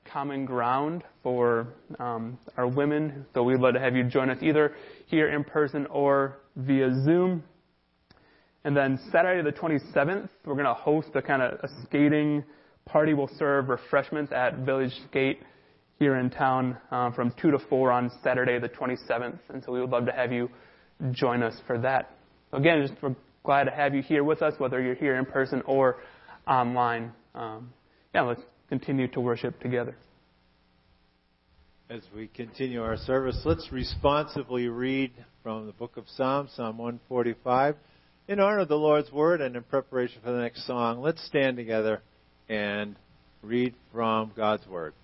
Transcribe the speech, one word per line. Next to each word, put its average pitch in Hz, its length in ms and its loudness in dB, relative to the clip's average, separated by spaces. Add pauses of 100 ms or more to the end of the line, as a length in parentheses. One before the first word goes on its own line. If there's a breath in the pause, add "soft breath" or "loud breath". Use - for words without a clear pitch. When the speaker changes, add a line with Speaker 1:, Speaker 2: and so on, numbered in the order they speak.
(140)
Speaker 1:
common 139 320 -4
ground 131 560 0 (220)
for, 120 420 2 (320)
um, 120 400 -6 (180)
our 123 120 0
women. 143 680 0
So 127 80 2
we'd 127 160 4
love 123 160 6
to 127 60 2
have 127 160 2
you 127 80 2
join 131 260 2
us 131 120 -4
either 151 340 4 (300 loud breath)
here 156 220 2
in 147 140 -2
person 143 440 -2
or 139 520 2 (160)
via 135 360 2 (140)
Zoom. 175 380 4 (1200 soft breath)
And 143 140 0
then 135 240 2 (100)
Saturday 180 320 4
the 147 80 0
twenty-seventh, 160 800 -2 (140)
we're 147 100 -4
gonna 135 180 0
host 151 440 0
a 135 40 2
kinda, 131 440 0
a 139 40 -8 (140)
skating 147 600 2 (400 loud breath)
party. 156 280 2
We'll 139 260 -2
serve 139 300 2
refreshments 139 640 -2
at 127 260 0
Village 131 340 0 (160)
Skate 135 340 0 (560 loud breath)
here 139 180 4
in 123 140 0
town, 131 480 0 (140)
uh, 123 180 0
from 120 220 -2 (100)
two 160 80 6
to 143 80 4 (100)
four 131 220 4
on 123 220 2 (100)
Saturday 127 380 2
the 117 80 -6
twenty-seventh. 123 800 -6
And 131 160 -12
so 127 80 -8
we 123 80 -2
would 127 100 -2
love 120 160 2
to 123 60 -2
have 123 180 -2
you 123 180 -2 (640 loud breath)
join 123 320 2
us 117 240 -2
for 123 120 -2
that. 131 340 0 (400)
Again, 143 340 4
just - 160 -10
we're 135 140 -4 (260)
glad 143 220 2
to 135 80 -2
have 143 240 0
you 135 60 0
here 147 200 2
with 156 200 2
us, 151 160 0
whether 131 220 -2
you're 127 140 -2
here 135 220 0
in 131 100 -2
person 131 400 -2
or 135 300 4 (500 loud breath)
online. 120 680 0 (220)
Um, 117 380 -12 (420 soft breath)
yeah, 175 80 4
let's 120 200 -2 (260)
continue 131 400 -2
to 127 120 -4
worship 120 400 -2
together. 123 360 -4 (1900)
Speaker 2:
As 117 100 -12 (160)
we 110 120 -12
continue 120 540 -6
our 110 140 -2
service, 131 480 0
let's 160 260 -2
responsively 131 960 -2
read 131 440 -2 (300)
from 110 240 -8
the 107 60 -14
book - 260 -12
of 110 60 -16 (120)
Psalms, 135 400 -2
Psalm 113 220 -8
one 120 200 -8 (100)
forty-five, 123 680 0 (500 soft breath)
in 202 140 -2
honor 202 200 4
of 175 80 0
the 151 100 2
Lord's 151 340 4
word 156 300 4
and 127 120 -4
in 120 80 -8
preparation 127 640 -2
for 123 80 -4
the 120 80 0
next - 260 -6
song. 120 360 -2
Let's 160 240 -2
stand 131 320 0
together 110 440 0 (460)
and 104 480 -4 (460)
read 123 320 -2 (180)
from 110 420 -2
God's 107 320 -2
word. 82 380 -10